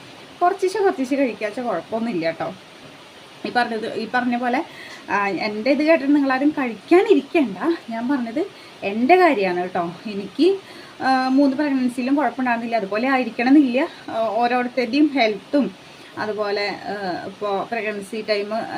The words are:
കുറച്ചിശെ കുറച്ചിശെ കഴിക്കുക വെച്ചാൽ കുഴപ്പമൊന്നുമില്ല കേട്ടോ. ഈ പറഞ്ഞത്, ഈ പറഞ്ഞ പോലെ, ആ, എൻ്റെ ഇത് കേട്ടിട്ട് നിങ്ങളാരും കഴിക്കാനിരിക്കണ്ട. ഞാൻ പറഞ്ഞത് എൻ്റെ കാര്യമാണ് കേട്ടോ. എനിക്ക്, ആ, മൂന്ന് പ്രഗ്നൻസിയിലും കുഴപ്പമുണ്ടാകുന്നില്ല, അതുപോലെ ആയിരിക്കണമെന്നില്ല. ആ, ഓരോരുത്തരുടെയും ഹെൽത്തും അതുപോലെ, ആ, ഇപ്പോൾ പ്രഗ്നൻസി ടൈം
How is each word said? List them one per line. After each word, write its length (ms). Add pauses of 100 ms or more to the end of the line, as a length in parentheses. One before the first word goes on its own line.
(420)
കുറച്ചിശെ 420
കുറച്ചിശെ 400
കഴിക്കുക 220
വെച്ചാൽ 240
കുഴപ്പമൊന്നുമില്ല 560
കേട്ടോ. 240 (960)
ഈ 100
പറഞ്ഞത്, 300 (160)
ഈ 100
പറഞ്ഞ 300
പോലെ, 180 (540)
ആ, 20 (300)
എൻ്റെ 280
ഇത് 120
കേട്ടിട്ട് 280
നിങ്ങളാരും 440
കഴിക്കാനിരിക്കണ്ട. 1000 (340)
ഞാൻ 200
പറഞ്ഞത് 280 (500)
എൻ്റെ 320
കാര്യമാണ് 420
കേട്ടോ. 180 (300)
എനിക്ക്, 340 (600)
ആ, 40 (260)
മൂന്ന് 220
പ്രഗ്നൻസിയിലും 600
കുഴപ്പമുണ്ടാകുന്നില്ല, 640
അതുപോലെ 320
ആയിരിക്കണമെന്നില്ല. 720 (240)
ആ, 80 (220)
ഓരോരുത്തരുടെയും 720
ഹെൽത്തും 500 (560)
അതുപോലെ, 420 (280)
ആ, 20 (360)
ഇപ്പോൾ 240 (180)
പ്രഗ്നൻസി 480 (100)
ടൈം 240 (240)